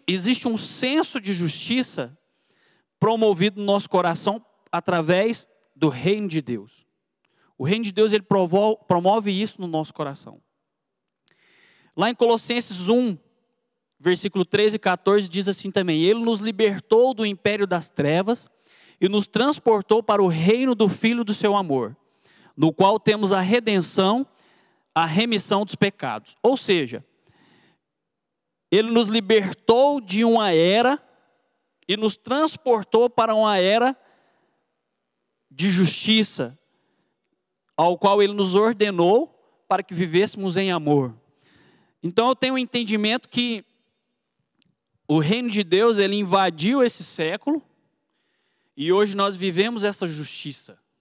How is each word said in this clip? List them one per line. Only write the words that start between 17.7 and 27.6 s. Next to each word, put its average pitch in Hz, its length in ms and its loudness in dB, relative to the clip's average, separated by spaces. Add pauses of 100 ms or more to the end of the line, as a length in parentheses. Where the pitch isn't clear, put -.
trevas 175 580 -2 (500)
e - 80 0
nos 202 200 0
transportou 220 760 0
para 208 200 2
o 190 40 4
reino 214 480 2
do 208 140 2
Filho 233 360 0
do 208 100 -4
seu 202 200 0
amor, 139 400 -2 (640)
no 156 160 2
qual 196 260 4
temos 208 340 0
a 190 80 2
redenção, 208 840 0 (680)
a 160 100 2
remissão 202 600 0
dos 190 100 -8
pecados." 131 680 -4
Ou 254 140 4
seja, 143 480 -2 (1700)